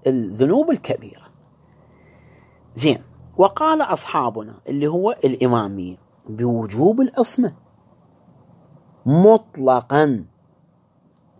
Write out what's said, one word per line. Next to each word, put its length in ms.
الذنوب 640
الكبيرة. 560
زين، 280
وقال 460
أصحابنا 720
اللي 180
هو 380
الإمامية 720
بوجوب 720
العصمة 540
مطلقا. 1160